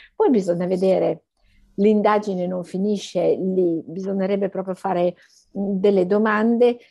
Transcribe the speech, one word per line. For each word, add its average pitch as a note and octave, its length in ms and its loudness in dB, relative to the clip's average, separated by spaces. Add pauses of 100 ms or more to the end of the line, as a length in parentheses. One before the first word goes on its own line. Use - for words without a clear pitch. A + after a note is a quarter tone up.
(160)
Poi G#4+ 140 2
bisogna F3+ 360 0
vedere, F3+ 580 0 (500)
l'indagine G#3 720 2
non F3+ 180 -6
finisce F#3 720 -2
lì, F3 500 0
bisognerebbe G3 640 -4
proprio F#3 260 -8
fare, F3+ 400 -2 (420)
mm, G3 200 -4
delle F#3+ 300 2
domande A3 720 2 (120)